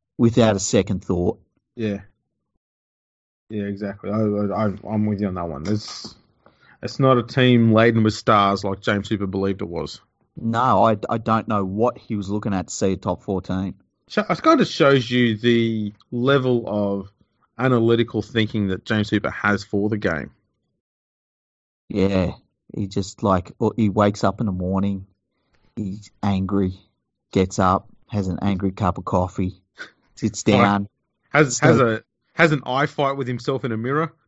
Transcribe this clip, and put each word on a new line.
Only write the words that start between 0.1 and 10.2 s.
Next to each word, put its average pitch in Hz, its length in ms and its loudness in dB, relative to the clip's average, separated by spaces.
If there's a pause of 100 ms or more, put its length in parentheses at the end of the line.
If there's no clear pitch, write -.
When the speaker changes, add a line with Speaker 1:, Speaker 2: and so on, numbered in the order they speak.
Speaker 1:
without 117 400 4
a 95 40 -4
second 95 440 0
thought. 87 360 -2 (340)
Speaker 2:
Yeah. 104 280 -6 (1500)
Yeah, 107 140 -4
exactly. 101 460 -8
I, 107 80 -2
I, 104 500 0
I, 98 40 -2 (160)
I'm 107 180 0
with 104 140 -2
you 104 60 0
on 92 80 -4
that 87 140 -6
one. 76 180 -8
It's, - 480 -6 (680)
it's - 180 -8
not 131 180 6
a 117 60 2
team 120 480 4
laden 113 320 4
with 107 100 2
stars 101 480 2
like 98 180 -6
James 101 280 -2
Hooper 101 180 -2
believed 98 340 -4
it 92 80 -6
was. 80 320 -8 (400)